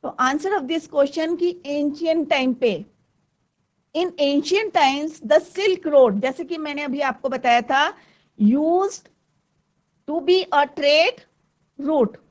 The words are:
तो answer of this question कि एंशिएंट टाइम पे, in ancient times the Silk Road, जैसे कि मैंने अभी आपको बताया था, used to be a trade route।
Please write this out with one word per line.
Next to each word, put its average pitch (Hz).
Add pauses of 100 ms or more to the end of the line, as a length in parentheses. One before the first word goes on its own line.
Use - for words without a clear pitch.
तो -
answer 294
of 277
this 320
question 320
कि 349
एंशिएंट 294
टाइम 262
पे, 214 (1120)
in 359
ancient 294
times 294
the 320
Silk 359
Road, 226
जैसे 262
कि 330
मैंने 294
अभी 277
आपको 262
बताया 247
था, 277 (440)
used 320 (1040)
to 320
be 359
a 285
trade 302 (680)
route। 269 (160)